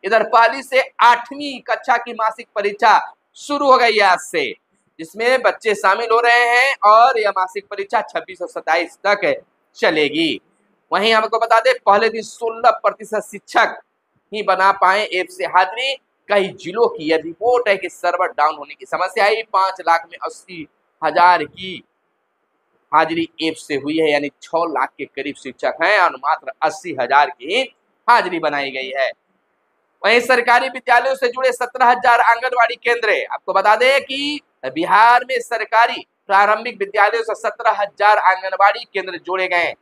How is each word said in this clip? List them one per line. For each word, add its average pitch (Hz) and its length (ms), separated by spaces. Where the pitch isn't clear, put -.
इधर 214 200
पहली 233 400
से 254 360
आठवीं 240 600
कक्षा 240 360
की 240 160
मासिक 220 420
परीक्षा 202 580
शुरू 285 360
हो 262 60
गई 233 160
है 214 80
आज 185 180
से, 139 320
जिसमें 233 420
बच्चे 208 340
शामिल 208 360
हो 226 80
रहे 240 300
हैं 254 340
और 226 360
यह 208 100
मासिक 190 380
परीक्षा 202 340
छब्बीस 180 400
और 175 60
सत्ताईस 165 500
तक 180 360
चलेगी। 156 680
वहीं 202 220
आपको 220 260
बता 226 200
दें, 254 140
पहले 214 360
दिन 220 120
सोलह 226 500
प्रतिशत 208 500
शिक्षक - 480
ही 214 100
बना 190 280
पाए 196 340
ऐप 180 220
से 185 180
हाजिरी। 220 500
कई 196 180
जिलों 185 400
की 156 240
यह 160 60
report 220 500
है 202 100
कि 180 120
server 175 380
down 151 280
होने 147 180
की 190 120
समस्या 185 400
आई। 220 180
पाँच 190 280
लाख 165 300
में 170 120
अस्सी 156 440
हजार 170 400
की 175 400
हाजिरी 165 340
ऐप 156 120
से - 200
हुई 143 220
है, 156 140
यानी 143 180
छह - 140
लाख 151 420
के 139 80
करीब 135 300
शिक्षक 127 380
हैं 202 160
और 170 120
मात्र 143 400
अस्सी 156 380
हजार 135 300
की 151 280
ही 254 180
हाजिरी 180 300
बनाई 143 320
गई 131 260
है। 131 140
वहीं 226 140
सरकारी 247 500
विद्यालयों 254 460
से 262 120
जुड़े 254 240
सत्रह 254 340
हजार 247 340
आंगनबाड़ी 233 560
केंद्र, 226 560
आपको 180 220
बता 208 220
दें 262 260
कि 285 400
बिहार 196 640
में 254 100
सरकारी 226 680
प्रारंभिक 208 520
विद्यालयों 208 440
से 220 120
सत्रह 208 460
हजार 208 360
आंगनबाड़ी 190 600
केंद्र 180 240
जोड़े 185 300
गए 180 100
हैं। 160 240